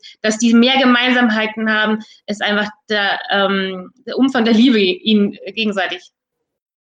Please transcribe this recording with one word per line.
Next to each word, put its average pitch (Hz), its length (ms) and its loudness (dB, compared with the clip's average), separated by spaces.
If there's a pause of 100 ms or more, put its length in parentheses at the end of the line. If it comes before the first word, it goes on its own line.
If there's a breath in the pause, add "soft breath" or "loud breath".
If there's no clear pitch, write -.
(220 loud breath)
dass 220 160 -2
die 233 160 2
mehr 247 240 4
Gemeinsamkeiten 240 920 0
haben, 214 260 0 (280 loud breath)
ist 208 160 -8
einfach 208 260 -2 (200)
der, 202 300 -2 (120)
ähm, 190 600 -2 (160)
der - 100 -8
Umfang 262 280 0
der 220 100 4
Liebe 233 240 4
ihnen 202 580 2 (180)
gegenseitig. 190 560 -4 (720)